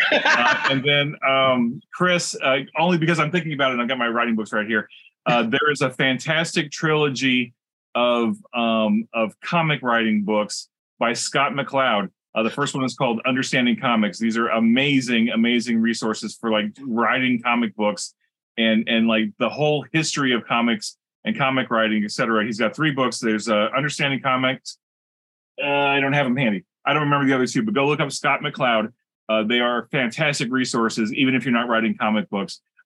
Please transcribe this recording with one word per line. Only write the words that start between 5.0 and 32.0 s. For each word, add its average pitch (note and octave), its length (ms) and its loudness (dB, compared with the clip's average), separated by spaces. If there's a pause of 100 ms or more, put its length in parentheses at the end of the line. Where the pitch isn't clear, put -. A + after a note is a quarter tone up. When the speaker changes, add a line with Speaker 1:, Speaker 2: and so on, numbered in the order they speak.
Speaker 2:
Uh, A#2+ 160 2
Speaker 1:
<laughs> A2+ 40 -2
Speaker 2:
there C#3 240 0
is C#3 100 -4
a C3+ 100 2
fantastic D3+ 800 -2
trilogy C3+ 800 0 (420)
of, A#2+ 400 2 (180)
um, A2+ 600 2
of A2+ 280 -4
comic D#3 420 0
writing A2+ 400 2
books G#2 440 -2 (320)
by A#2 140 2
Scott C#3 400 -2
McCloud. B2+ 560 0 (260)
Uh, A2+ 80 0
the A2+ 80 0
first C#3+ 240 -4
one C3+ 80 -2
is B2 120 -2
called A#2+ 300 0
Understanding B2+ 540 0
Comics. A2 400 0
These A2+ 180 0
are A#2 120 0
amazing, A#2+ 800 2
amazing A#2 520 2
resources A2 540 -2
for, A2+ 160 -4
like, G#2+ 160 0 (140)
writing B2 600 0
comic A#2+ 340 -2
books G#2 380 -2 (440)
and, A2+ 300 2
and, A2+ 200 2
like, A2 320 0
the A#2 100 0
whole D3 420 0
history D3+ 420 0
of A2 120 -2
comics A#2 520 -2 (280)
and A2 100 -2
comic C3+ 360 -2
writing, A2 320 2
et G#2 80 -6
cetera. A2+ 340 0
He's A2+ 140 -4
got A2 160 0
three D#3 160 0
books. B2+ 280 -2
There's, G#2+ 300 0
uh, G#2+ 260 2
Understanding C#3 460 -2
Comics. C3 560 -2 (840)
Uh, C#3+ 60 -4
I C#3+ 320 2
don't C#3 140 0
have C#3+ 140 2
'em B2 80 0
handy. A2 280 0 (220)
I C#3 80 2
don't D3+ 100 0
remember C#3+ 240 2
the C#3 60 4
other B2+ 140 2
two, B2 160 -2
but G#2+ 100 -2
go C#3 140 2
look D3 120 0
up C#3+ 120 -2
Scott C#3+ 300 -2
McCloud. A#2+ 520 0 (340)
Uh, A2 160 2
they A#2+ 160 2
are A#2+ 320 0
fantastic C#3+ 600 -2
resources, A#2+ 600 0
even C3 220 2
if A#2+ 80 -2
you're B2+ 100 0
not A#2+ 140 0
writing A2+ 300 0
comic G#2+ 320 -2